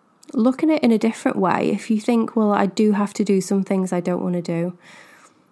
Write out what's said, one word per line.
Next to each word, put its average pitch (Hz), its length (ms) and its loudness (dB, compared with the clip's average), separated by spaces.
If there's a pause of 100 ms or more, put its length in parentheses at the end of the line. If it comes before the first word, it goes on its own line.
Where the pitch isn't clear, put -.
(340)
Look 254 300 2
at 311 60 4
it 311 120 2
in 233 100 4
a 220 60 4
different 226 400 -2
way. 180 340 0
If 208 200 -4
you 214 80 0
think, 226 360 -2
"Well, 214 180 2
I 202 120 2
do 214 280 2
have 208 220 -2
to 214 80 0
do 190 180 2
some 196 220 -2
things 190 280 -2
I 180 80 0
don't 180 240 -2
wanna 175 180 -2
do," 170 360 -4 (760)